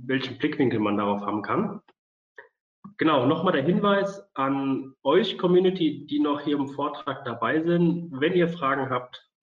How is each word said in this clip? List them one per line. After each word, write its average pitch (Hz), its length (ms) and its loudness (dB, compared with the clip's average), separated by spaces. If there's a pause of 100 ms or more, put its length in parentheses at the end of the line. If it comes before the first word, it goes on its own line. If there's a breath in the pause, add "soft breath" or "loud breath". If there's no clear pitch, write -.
welchen 131 320 -4
Blickwinkel 127 420 0
man 104 180 0
darauf 101 240 0
haben 101 200 -4
kann. 123 400 -2 (1160 loud breath)
Genau, 143 280 4
nochmal 170 280 2
der 139 100 0
Hinweis 196 720 0
an 135 680 -2
euch, 185 360 2
Community, 180 680 2
die 147 140 -2
noch 147 220 0
hier 147 160 0
im 139 100 -2
Vortrag 139 580 -6
dabei 120 380 -2
sind. 175 480 2
Wenn 143 220 0
ihr 170 140 4
Fragen 139 420 -2
habt, - 380 -6 (160)